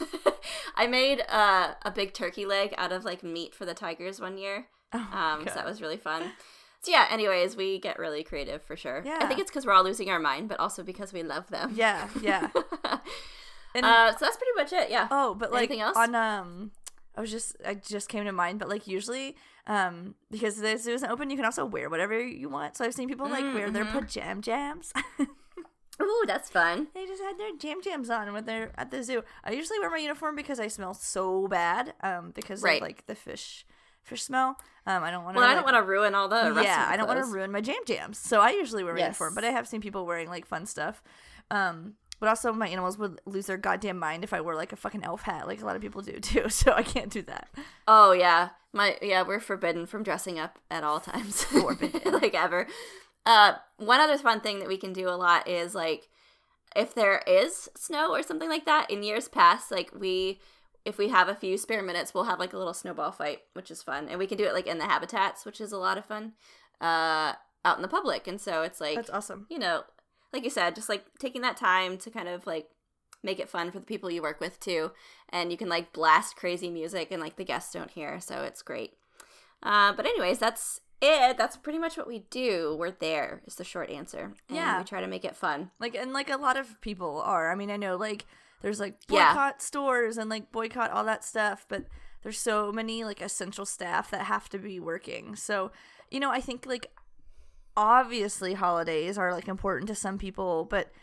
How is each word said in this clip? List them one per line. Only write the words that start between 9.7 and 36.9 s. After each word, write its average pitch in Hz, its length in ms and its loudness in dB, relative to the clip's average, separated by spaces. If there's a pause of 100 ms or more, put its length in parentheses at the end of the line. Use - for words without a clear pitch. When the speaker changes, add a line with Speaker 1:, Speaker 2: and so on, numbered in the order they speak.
Speaker 1:
all 190 100 12
losing 196 260 0
our 180 100 2
mind, 156 300 0
but 202 100 -6
also 190 240 -2
because 185 300 -12
we 170 100 -6
love 156 260 -6
them. 220 260 -6
Speaker 2:
Yeah, 208 340 2 (120)
yeah. 202 320 0
Speaker 1:
<laughs> - 460 -2 (760)
Speaker 2:
And 233 100 2
Speaker 1:
Uh, 226 300 10
so 294 100 -2
that's 453 120 2
pretty 494 180 0
much 285 160 0
it, 359 180 2
yeah. 220 220 2
Speaker 2:
Oh, 269 240 2
but, 214 160 -4
like, 240 180 2
Speaker 1:
Anything 226 120 -4
else? 233 160 2
Speaker 2:
on, 233 180 4
um, 208 560 -2 (420)
I - 60 -8
was 220 100 -6
just, 226 360 -8
I 202 80 -4
just 202 340 -8
came 208 160 -6
to 208 80 -4
mind, 180 260 0
but, 202 120 -6
like, 208 180 -4
usually, 233 480 -6 (320)
um, 185 480 -2 (160)
because 214 300 -2
the 214 160 0
zoo 233 160 -2
isn't 254 180 -2
open, 269 180 -4
you 269 60 -4
can 269 80 -2
also 240 220 0
wear 147 240 -4
whatever 185 280 0
you 240 300 -6
want. 147 300 -6
So 247 80 -2
I've 247 80 -2
seen 254 160 -6
people, 269 180 -6
like, 269 160 -2
Speaker 1:
Mm, 277 100 -4
Speaker 2:
wear 208 160 -4
their 208 140 -2
Speaker 1:
mm-hmm. 220 140 -4
Speaker 2:
pajam 208 420 -6
jams. 285 540 -6 (260)
<laughs> - 840 -8
Speaker 1:
Ooh, 427 240 2
that's 220 240 -2
fun. 180 440 2
Speaker 2:
They 370 120 -10
just 381 160 -10
had 392 160 -8
their 415 200 -8
jam 302 240 -8
jams 294 280 -6
on 214 220 -4
when 214 140 -8
they're 220 320 -6
at 262 140 -8
the 254 120 -6
zoo. 233 200 -4 (200)
I - 80 -6
usually 320 280 -4
wear 359 100 -2
my 330 80 -2
uniform 302 400 -4
because 285 220 -6
I 214 100 -4
smell 196 240 -8
so 190 560 -2
bad, 190 520 0
um, 175 300 -4
because 202 300 -10
Speaker 1:
Right. 165 200 4
Speaker 2:
of, - 60 -6
like, - 200 -14
the 214 80 -10
fish, - 500 -14 (380)
fish - 200 -10
smell. 262 340 0 (280)
Um, 190 180 0
I 165 80 -2
don't 175 140 -8
wanna, 185 140 -2
Speaker 1:
Well, 247 100 10
I 262 40 8
don't 320 120 4
Speaker 2:
like 269 80 6
Speaker 1:
wanna 226 100 8
ruin 196 320 4
all 196 140 4
the 196 240 4
rest 160 120 6
Speaker 2:
Yeah, 175 180 4
Speaker 1:
of - 40 2
the - 60 2